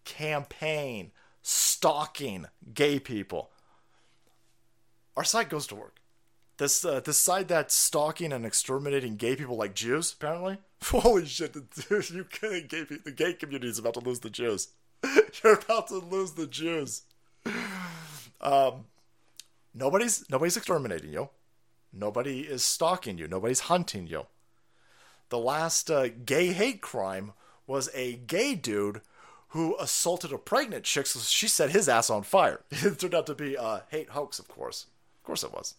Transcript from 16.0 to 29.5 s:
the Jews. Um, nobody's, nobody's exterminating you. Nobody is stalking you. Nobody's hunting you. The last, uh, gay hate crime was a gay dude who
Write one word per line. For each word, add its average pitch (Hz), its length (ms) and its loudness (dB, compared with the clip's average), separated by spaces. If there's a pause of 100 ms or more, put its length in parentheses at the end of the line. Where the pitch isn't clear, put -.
the 156 140 -6
Jews. 151 540 -4 (1400)
Um, 135 460 2 (880)
nobody's, 160 560 0
nobody's 151 260 2
exterminating 110 560 -2
you. 104 180 -6 (640)
Nobody 120 500 -4
is 143 220 -4
stalking 165 540 0
you. 78 100 -8
Nobody's 98 340 0
hunting 165 460 0
you. 76 200 -8 (1000)
The 120 100 -2
last, 151 500 0
uh, 135 200 4 (160)
gay 175 280 4
hate 208 280 0
crime 98 520 -4 (320)
was 135 300 -2
a 127 180 -4
gay 165 400 0
dude 104 480 -2 (480)
who 165 300 0